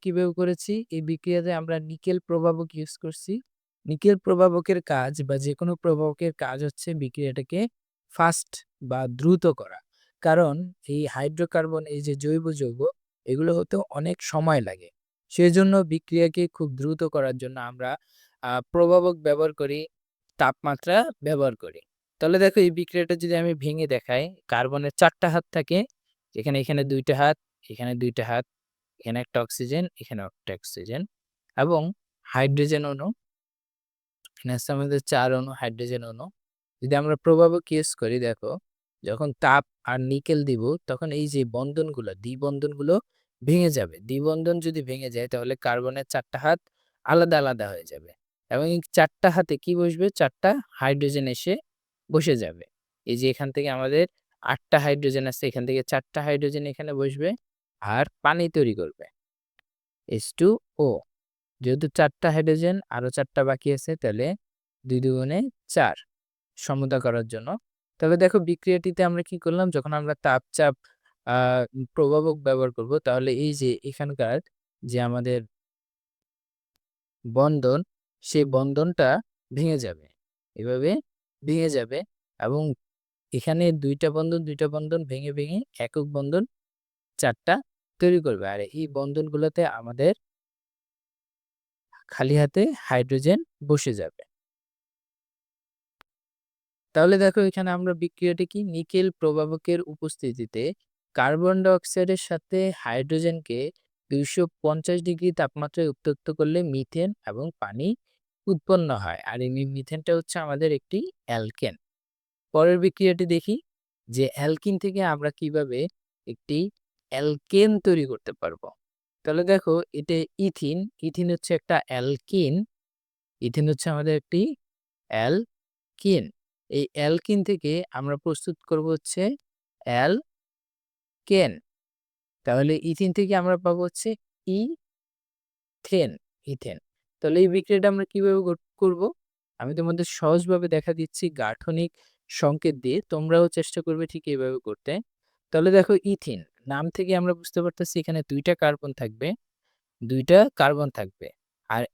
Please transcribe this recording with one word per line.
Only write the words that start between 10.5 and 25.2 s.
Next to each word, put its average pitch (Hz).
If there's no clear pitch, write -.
এই 147
হাইড্রোকার্বন, 160
এই 147
যে 147
জৈব 156
যৌগ, 127
এগুলো 147
হতে 175
অনেক 160
সময় 156
লাগে। 92
সেজন্য 185
বিক্রিয়াকে 165
খুব 156
দ্রুত 151
করার 135
জন্য 127
আমরা, 127
আহ, 123
প্রভাবক 175
ব্যবহার 151
করি, 143
তাপমাত্রা 143
ব্যবহার 139
করি। 80
তাহলে 165
দেখো 190
এই 180
বিক্রিয়াটা 175
যদি 170
আমি 170
ভেঙে 151
দেখাই, 127
কার্বনের 139
চারটা 175